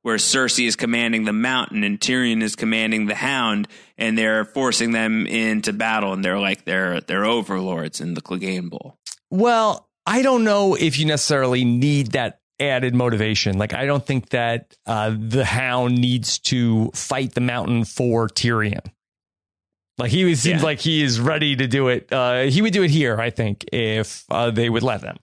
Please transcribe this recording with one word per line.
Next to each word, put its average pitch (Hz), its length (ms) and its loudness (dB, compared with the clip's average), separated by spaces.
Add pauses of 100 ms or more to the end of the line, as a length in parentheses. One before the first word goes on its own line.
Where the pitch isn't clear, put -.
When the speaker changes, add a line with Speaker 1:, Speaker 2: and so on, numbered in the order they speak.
Speaker 1:
where 113 140 0
Cersei 123 500 0
is 110 80 0
commanding 117 500 0
the 107 80 -2
Mountain 117 500 -2
and 101 160 -2
Tyrion 120 440 0
is 107 120 -4
commanding 110 520 -2
the 104 80 -2
Hound, 117 520 -2 (300)
and 110 180 -2
they're 110 300 0
forcing 117 460 -2
them 110 340 0
into 110 480 -2
battle, 107 400 -2
and 95 100 -4
they're, 92 160 0
like, 98 260 -4
they're, 90 360 -2
they're 98 240 -2
overlords 95 760 -4
in 85 140 -6
the 82 80 -8
Clegane 92 480 -6
Bowl? - 260 -16 (360)
Speaker 2:
Well, 220 580 0 (160)
I 226 160 2
don't 254 220 4
know 202 320 4
if 147 240 0
you 156 60 0
necessarily 131 600 2
need 127 460 2
that 123 300 -4 (180)
added 127 340 0
motivation. 110 640 0
Like, 107 160 -2
I 135 140 -4
don't 143 180 0
think 135 240 -2
that, 117 460 -2 (100)
uh, 110 320 0
the 113 280 0
Hound 123 520 2
needs 123 420 0
to 117 540 2
fight 135 400 -4
the 123 80 -2
Mountain 120 440 0
for 117 440 0
Tyrion. 107 560 0 (1120)
Like, 123 140 -2
he 185 140 4
was, 160 160 2
seems 160 200 2
Speaker 1:
Yeah. 160 40 2
Speaker 2:
like 151 160 -2
he 156 200 0
is 120 180 0
ready 147 360 0
to 131 120 0
do 135 200 2
it. - 240 0
Uh, 127 320 2
he 139 180 2
would 220 120 2
do 196 100 4
it 156 80 4
here, 131 280 2
I 117 120 0
think, 107 420 -4
if, 110 560 -2
uh, 120 220 0
they 117 180 0
would 113 140 0
let 113 180 -2
them. - 220 -12